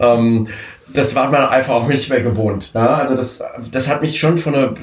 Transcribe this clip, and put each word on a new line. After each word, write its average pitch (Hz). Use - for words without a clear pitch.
Ähm, 117
das 123
war 135
man 143
einfach 131
auch 117
nicht 139
mehr 123
gewohnt. 104
Ja. 120
Also 135
das, -
das 131
hat 156
mich -
schon 165
vor 156
eine, 131